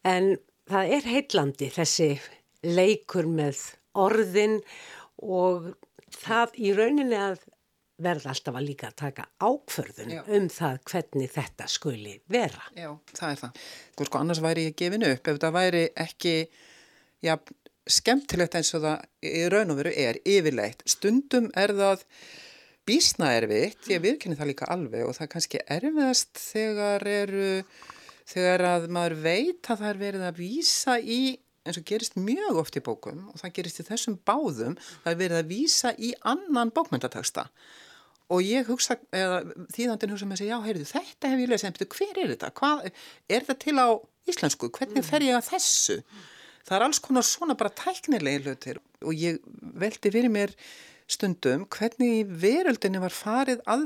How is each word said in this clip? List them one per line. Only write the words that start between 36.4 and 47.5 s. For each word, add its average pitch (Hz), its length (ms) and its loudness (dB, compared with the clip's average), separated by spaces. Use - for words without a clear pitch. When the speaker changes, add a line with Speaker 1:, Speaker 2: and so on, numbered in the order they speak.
Speaker 2:
bókmenntatexta. - 720 -2
Og 180 100 4
ég 233 260 2
hugsa, 240 300 0
eða 185 320 0
þýðandinn 226 480 -2
hugsa 202 120 -8
með 190 120 -6
sig, 202 100 -4
„Já, 233 120 -2
heyrðu, 196 280 -4
þetta - 400 -6
hef 262 120 2
ég 247 80 0
lesið, 240 180 2
en 185 80 -6
bíddu, - 140 -4
hver 403 340 -4
er 208 80 0
þetta? - 220 -6
Hvað, 285 340 0
er 220 140 2
þetta - 180 -4
til 294 180 0
á 254 120 6
íslensku? 147 500 -2
Hvernig 254 320 -2
fer 294 160 2
ég 262 160 4
að 233 140 -2
þessu?“ - 480 2
Það 185 160 0
er 226 60 4
alls 294 160 2
konar 254 220 2
svona 320 320 0